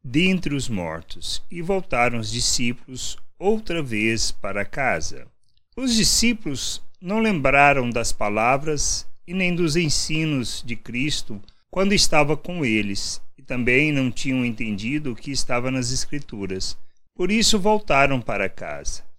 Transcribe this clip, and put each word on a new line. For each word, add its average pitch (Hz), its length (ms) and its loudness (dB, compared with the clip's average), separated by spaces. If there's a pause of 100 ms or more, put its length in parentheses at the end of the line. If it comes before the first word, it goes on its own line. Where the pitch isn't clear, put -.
dentre 165 460 2
os 135 140 -2
mortos, 85 800 -4
e 170 100 -8
voltaram 127 600 0
os 107 100 -4
discípulos 120 880 -2 (180)
outra 190 460 0
vez 110 480 0
para 101 340 -2
casa. 123 600 -2 (500)
Os 240 200 0
discípulos 214 840 0 (200)
não 190 180 -2
lembraram 139 720 4
das 113 220 0
palavras 131 920 0 (220)
e 175 80 -10
nem 185 180 0
dos 165 220 0
ensinos 156 880 0
de - 120 -4
Cristo 120 680 -4 (260)
quando 196 240 0
estava 151 440 6
com 175 280 -6
eles, 104 560 0 (160)
e 139 60 -20
também 127 480 2
não 135 180 0
tinham 127 380 0
entendido 117 640 -4
o 110 60 -6
que 139 160 -8
estava 123 400 2
nas 123 180 -2
Escrituras. 101 880 -4 (340)
Por 185 200 0
isso 214 260 4
voltaram 143 640 4
para 101 280 -2
casa. 76 540 -6 (160)